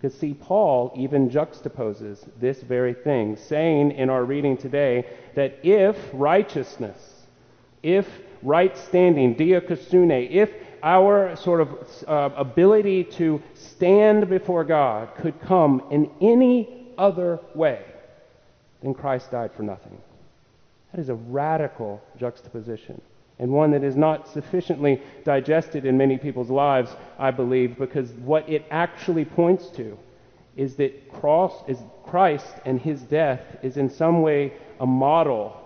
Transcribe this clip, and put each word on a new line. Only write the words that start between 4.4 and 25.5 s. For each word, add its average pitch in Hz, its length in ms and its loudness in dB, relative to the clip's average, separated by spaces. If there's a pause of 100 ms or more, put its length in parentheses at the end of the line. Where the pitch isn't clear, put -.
today 131 480 -2 (280)
that 135 280 -2
if 196 340 4 (160)
righteousness, 147 1120 -4 (560)
if 190 240 0 (360)
right 170 340 2
standing, 156 580 2
dikaiosune, 165 960 2
if 208 200 2 (320)
our 190 540 4
sort 170 260 0
of, - 440 -8
uh, 147 300 0
ability 185 680 2
to 160 360 -2 (140)
stand 208 760 4
before 180 360 0
God 131 500 0
could - 260 -8
come 151 500 4
in 147 200 2 (100)
any 247 480 4 (300)
other 180 420 0 (140)
way, 151 260 0 (1040)
then 135 100 -6
Christ 131 380 -6
died 117 220 -8
for - 100 -12
nothing. 98 340 -12 (960)
That 175 80 -10
is 139 80 -8
a 127 60 -4
radical 123 880 -6 (160)
juxtaposition, 117 840 -12 (400)
and 123 100 -4
one 151 220 2
that 143 100 0
is 139 140 -2
not 156 320 0
sufficiently 147 760 -2 (220)
digested 147 600 -2